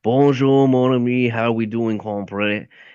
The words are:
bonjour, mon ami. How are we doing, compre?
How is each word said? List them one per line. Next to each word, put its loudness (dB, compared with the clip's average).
bonjour, 2
mon 2
ami. 0
How -4
are 0
we -2
doing, -4
compre? -6